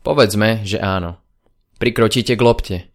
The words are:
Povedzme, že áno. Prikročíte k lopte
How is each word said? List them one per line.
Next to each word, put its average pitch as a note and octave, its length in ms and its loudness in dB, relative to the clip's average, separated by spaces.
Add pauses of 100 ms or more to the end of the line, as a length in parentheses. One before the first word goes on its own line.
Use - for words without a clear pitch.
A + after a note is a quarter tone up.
Povedzme, A2 600 0
že G2 160 -6
áno. F2+ 400 -4 (580)
Prikročíte A#2 560 0
k A2+ 80 0
lopte A#2 340 2 (200)